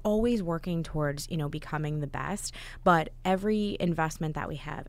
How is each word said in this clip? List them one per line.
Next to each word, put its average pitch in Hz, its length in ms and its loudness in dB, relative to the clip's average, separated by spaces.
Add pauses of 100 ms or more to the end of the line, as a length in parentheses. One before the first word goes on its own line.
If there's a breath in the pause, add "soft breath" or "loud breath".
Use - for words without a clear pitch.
always 220 400 4
working 165 400 -2
towards, 147 460 -2
you 175 80 -2
know, 147 120 0
becoming 151 520 -4
the 147 60 -2
best. 151 460 -4 (300 loud breath)
But 165 260 6 (160)
every 202 540 2
investment 160 560 0
that - 120 -4
we 156 100 -4
have, 151 320 -8